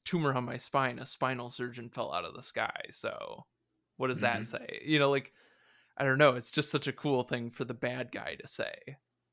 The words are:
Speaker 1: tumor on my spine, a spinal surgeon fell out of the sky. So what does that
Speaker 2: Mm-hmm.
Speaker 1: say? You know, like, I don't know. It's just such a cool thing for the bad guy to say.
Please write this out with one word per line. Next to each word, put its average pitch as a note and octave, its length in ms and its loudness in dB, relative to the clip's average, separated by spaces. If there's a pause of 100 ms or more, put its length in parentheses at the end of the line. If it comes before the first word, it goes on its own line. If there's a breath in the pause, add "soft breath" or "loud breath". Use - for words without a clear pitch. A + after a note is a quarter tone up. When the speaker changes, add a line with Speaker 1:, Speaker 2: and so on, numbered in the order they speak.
Speaker 1:
tumor D3+ 280 2
on B2 120 0
my B2 120 -6
spine, B2+ 420 0
a B2+ 60 -10
spinal B2+ 440 -2
surgeon A#2+ 400 -8
fell G#2+ 240 -4
out F2 100 0
of E2 120 -8
the - 80 -12
sky. - 480 -4
So - 540 -8 (520)
what C3 100 0
does B2+ 140 0
that A#2 200 2
Speaker 2:
Mm-hmm. - 20 -6
Speaker 1:
say? - 420 -8
You D#3 140 4
know, C#3 100 8
like, C#3 240 2 (640 soft breath)
I C3+ 80 0
don't C3+ 140 4
know. C#3 160 10
It's A#2+ 160 -6
just - 200 2
such C#3+ 160 0
a C3 60 -2
cool C3+ 300 2
thing A#2+ 260 -4
for B2 160 -4
the A#2+ 80 -6
bad B2+ 380 -4
guy - 240 -8
to - 120 -14
say. - 280 -6 (580)